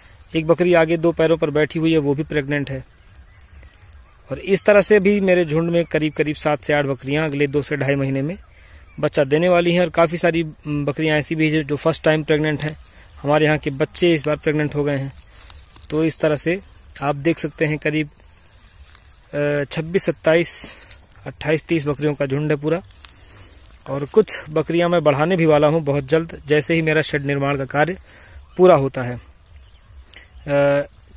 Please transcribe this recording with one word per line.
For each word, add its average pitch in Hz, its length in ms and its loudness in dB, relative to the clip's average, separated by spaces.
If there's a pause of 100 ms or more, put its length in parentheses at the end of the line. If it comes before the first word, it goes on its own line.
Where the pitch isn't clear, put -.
(360)
एक 160 100 -2
बकरी 175 280 4
आगे 165 220 4
दो 165 160 2
पैरों 160 240 2
पर 160 140 -2
बैठी 151 280 0
हुई 160 140 2
है 160 60 2
वो 143 160 2
भी 151 80 -2
प्रेग्नेंट 143 480 -4
है। 131 140 -10 (1500)
और 135 80 -8
इस 185 240 0
तरह 208 180 6
से 208 200 4
भी 202 200 2
मेरे 180 240 4
झुंड 165 260 0
में 170 140 2
करीब 156 280 -2
करीब 151 240 -2
सात 151 260 -2
से - 100 -2
आठ 147 120 2
बकरियां 139 420 -4
अगले 143 200 0
दो 139 160 -2
से 147 140 -4
ढाई 139 180 -2
महीने 135 280 -2
में 170 160 -6 (640)
बच्चा 147 240 0
देने 151 240 2
वाली 175 260 2
हैं। 180 60 2
और 180 80 0
काफ़ी 165 300 0
सारी, 165 240 0
उम, 147 420 -6
बकरियां 151 340 -2
ऐसी 151 160 -4
भी 156 100 0
हैं 156 80 0
जो, 156 100 0
जो 143 140 -4
फर्स्ट 160 260 -2
टाइम 156 200 2
प्रेग्नेंट 151 400 0
हैं। 156 140 -6 (460)
हमारे 151 240 2
यहाँ 151 120 2
के 143 120 -8
बच्चे 156 440 0
इस 147 120 -4
बार 151 100 0
प्रेग्नेंट 151 380 -2
हो 147 100 -2
गए 143 120 -2
हैं। 139 160 -6 (760)
तो 156 140 0
इस 156 140 -2
तरह 151 180 0
से 170 240 -4 (420)
आप 143 140 -2
देख 156 220 -2
सकते 156 260 -4
हैं 151 140 -2
करीब, 151 300 -2 (1300)
अ, 147 300 -2
छब्बीस, 165 400 -2
सत्ताईस, - 720 0 (500)
अट्ठाईस, 147 360 -4
तीस 156 240 -2
बकरियों 147 280 -2
का 143 120 -4
झुंड 147 240 -2
है 151 60 0
पूरा। 156 260 -2 (1080)
और 139 140 -6
कुछ - 460 0
बकरियां 170 400 0
मैं 175 140 2
बढ़ाने 156 320 2
भी 165 100 2
वाला 151 200 6
हूं 156 180 2
बहुत 139 240 -2
जल्द, 160 380 -2
जैसे 147 280 2
ही 165 80 0
मेरा 156 200 2
शेड 147 220 -4
निर्माण 139 320 -2
का 135 80 -6
कार्य 151 340 0 (580)
पूरा 180 180 8
होता 135 280 0
है। 123 140 -6
अ, - 1700 -4 (300)